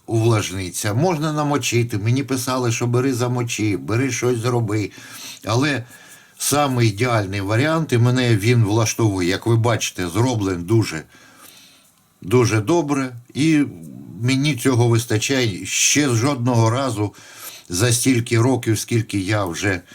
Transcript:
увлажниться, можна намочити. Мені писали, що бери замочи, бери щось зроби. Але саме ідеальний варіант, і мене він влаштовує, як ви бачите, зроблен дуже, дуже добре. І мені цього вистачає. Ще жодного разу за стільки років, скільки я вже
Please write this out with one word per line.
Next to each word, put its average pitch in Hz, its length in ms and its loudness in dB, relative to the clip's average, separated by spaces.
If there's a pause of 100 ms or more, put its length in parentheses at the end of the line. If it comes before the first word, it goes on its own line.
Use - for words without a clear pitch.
увлажниться, 104 880 0
можна 156 380 0
намочити. 135 640 0
Мені 117 240 0
писали, 127 500 -2
що 123 140 -2
бери 127 280 2
замочи, 120 600 -2
бери 127 360 -2
щось 123 260 0
зроби. 110 520 0 (540)
Але 127 400 0 (540)
саме 135 480 2
ідеальний 104 540 0
варіант, 139 520 0
і 127 60 4
мене 123 380 4
він 117 280 4
влаштовує, 104 640 2
як 95 180 -2
ви 113 100 4
бачите, 110 520 -2
зроблен 98 540 0
дуже, 87 400 0 (1200)
дуже 110 380 2
добре. 139 560 0 (180)
І 147 300 2 (560)
мені 135 360 0
цього 120 320 2
вистачає. 113 760 0
Ще - 420 2
жодного 120 600 2
разу 113 440 -2 (580)
за 113 200 2
стільки 117 460 2
років, 120 400 2
скільки 107 400 -2
я 101 260 -2
вже 90 360 -2 (140)